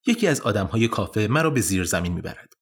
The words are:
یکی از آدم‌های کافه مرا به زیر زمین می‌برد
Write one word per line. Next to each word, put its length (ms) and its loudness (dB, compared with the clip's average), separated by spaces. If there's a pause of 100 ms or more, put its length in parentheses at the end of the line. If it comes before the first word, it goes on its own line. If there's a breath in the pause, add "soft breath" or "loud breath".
یکی 200 2
از 140 2
آدم‌های 480 0
کافه 420 -2
مرا 200 2
به 100 0
زیر 240 0
زمین 280 -2
می‌برد 500 -10